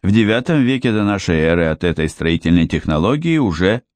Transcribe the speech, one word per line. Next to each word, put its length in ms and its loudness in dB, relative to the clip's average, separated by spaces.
В 100 0
девятом 520 2
веке 300 0
до 100 0
нашей 360 0
эры 260 2
от 180 -4
этой 240 -2
строительной 580 0
технологии 720 -2
уже 440 0